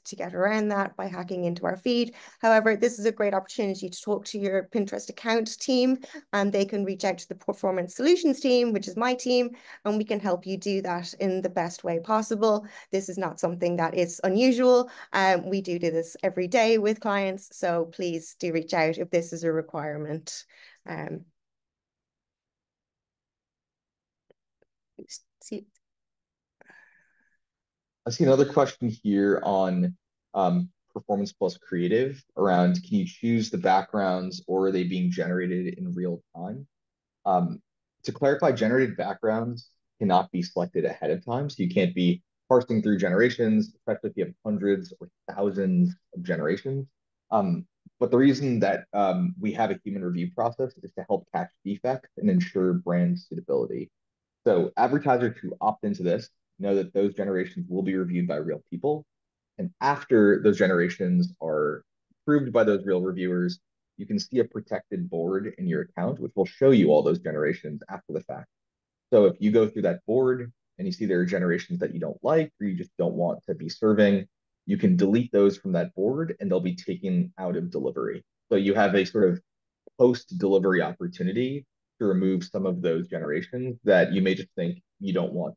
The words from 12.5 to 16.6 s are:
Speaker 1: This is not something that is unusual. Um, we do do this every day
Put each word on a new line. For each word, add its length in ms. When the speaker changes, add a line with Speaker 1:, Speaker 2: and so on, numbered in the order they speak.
Speaker 1:
This 180
is 80
not 220
something 380
that 180
is 280
unusual. 680
Um, 360
we 120
do 180
do 120
this 300
every 300
day 280